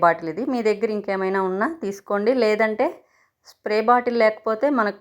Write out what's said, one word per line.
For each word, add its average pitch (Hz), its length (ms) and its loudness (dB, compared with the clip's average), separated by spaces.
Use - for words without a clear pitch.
బాటిల్ 165 280 2
ఇది. 175 120 -6
మీ 247 60 -2
దగ్గర 208 260 0
ఇంకేమైనా 196 540 -2
ఉన్నా 196 180 -2
తీసుకోండి, 202 480 -2
లేదంటే 214 440 0
స్ప్రే 214 260 -4
బాటిల్ 240 340 2
లేకపోతే 220 460 0
మనకు 202 220 -2